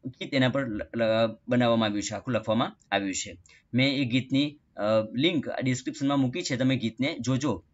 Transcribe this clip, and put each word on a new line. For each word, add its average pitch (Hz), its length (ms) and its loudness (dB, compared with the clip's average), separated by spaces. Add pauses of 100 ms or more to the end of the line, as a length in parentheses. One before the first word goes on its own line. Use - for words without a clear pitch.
ગીત 147 300 -10
એના 131 140 2
પર 127 200 -2
લ-, 104 140 -6 (120)
લ-, 113 420 2 (120)
બનાવવામાં 117 400 4
આવ્યું 104 140 -2
છે, 104 120 -6
આખું 117 200 -4
લખવામાં 117 420 0 (140)
આવ્યું 98 220 0
છે. - 260 -8 (360)
મેં 135 200 4
એ 139 100 0
ગીતની, 135 540 0 (180)
અ, 95 60 -6 (320)
લિંક 147 340 0 (140)
ડિસ્ક્રિપ્શનમાં 139 580 0
મૂકી 127 220 0
છે, 135 140 -2
તમે 131 200 2
ગીતને 113 440 -2
જોજો. 123 540 0